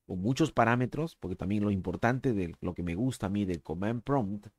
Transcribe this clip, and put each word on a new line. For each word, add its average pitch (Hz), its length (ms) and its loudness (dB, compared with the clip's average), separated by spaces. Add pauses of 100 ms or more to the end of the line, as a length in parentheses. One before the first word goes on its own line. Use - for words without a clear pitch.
con 95 140 -6
muchos 135 300 2
parámetros, 123 640 2
porque 90 220 -6
también 104 260 0
lo 104 80 2
importante 117 640 0
de 90 280 -2
lo 87 140 -4
que 87 80 -6
me 85 140 -2
gusta 123 300 -2
a 92 40 0
mí 101 140 0
del 87 180 -2
command 101 400 -4
prompt, 104 460 -2 (100)